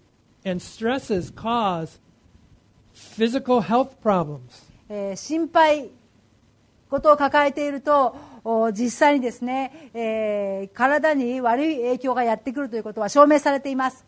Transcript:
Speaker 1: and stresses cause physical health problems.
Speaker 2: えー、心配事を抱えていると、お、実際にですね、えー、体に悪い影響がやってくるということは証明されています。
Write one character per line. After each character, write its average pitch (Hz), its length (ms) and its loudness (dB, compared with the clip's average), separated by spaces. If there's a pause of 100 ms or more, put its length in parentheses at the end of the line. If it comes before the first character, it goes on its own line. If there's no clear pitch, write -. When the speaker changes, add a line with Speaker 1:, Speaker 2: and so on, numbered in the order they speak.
(440)
Speaker 1:
and 180 160 -4
stresses 226 720 -6
cause 202 680 -4 (960)
physical 240 680 -2
health 247 280 0 (120)
problems. 165 380 0 (500)
Speaker 2:
え 202 220 -8
ー、 185 40 -10
心 320 320 -4
配 302 420 2 (1000)
事 285 220 4
を 294 40 6
抱 285 320 2
え 277 40 0
て 294 160 -4
い 285 40 -4
る 277 80 -6
と、 269 360 2 (280)
お、 226 280 0
実 226 180 -2
際 294 260 4
に 269 40 0
で 240 120 -4
す 233 120 -10
ね、 262 480 -8
え 208 800 -4
ー、 - 40 -20
体 294 360 2
に 254 300 -2
悪 247 240 2
い 320 100 -2
影 247 220 -2
響 254 160 -2
が 247 100 0
や 226 100 0
っ 220 40 -2
て 262 120 -10
く 277 120 -6
る 254 80 -8
と 233 60 -8
い - 20 -6
う 214 40 -6
こ 214 120 -12
と 220 80 -6
は 202 80 -2
証 285 160 8
明 294 140 6
さ 285 120 0
れ 277 80 -2
て 277 100 -8
い 269 60 -4
ま 262 140 -2
す。 - 160 -14